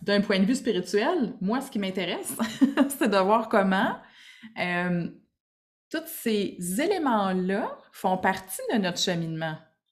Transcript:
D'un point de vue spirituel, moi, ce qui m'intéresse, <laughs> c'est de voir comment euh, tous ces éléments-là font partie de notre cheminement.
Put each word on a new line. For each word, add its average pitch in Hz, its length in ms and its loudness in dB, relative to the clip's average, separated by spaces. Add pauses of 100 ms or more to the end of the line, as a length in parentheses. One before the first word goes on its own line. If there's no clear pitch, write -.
D'un 202 200 2
point 196 180 2
de 196 60 6
vue 247 100 2
spirituel, 226 840 0
moi, 220 220 -2
ce 262 80 -10
qui - 100 -6
m'intéresse, 190 580 -4
<laughs> 277 600 2
c'est 269 120 4
de 196 80 4
voir 214 320 4
comment 196 500 2 (600)
euh, 175 500 -2 (800)
tous 320 180 -6
ces 208 500 -2 (240)
éléments-là 233 960 0 (140)
font 185 260 -2
partie - 440 -2 (120)
de 226 60 4
notre 180 200 -2
cheminement. 160 560 -2 (360)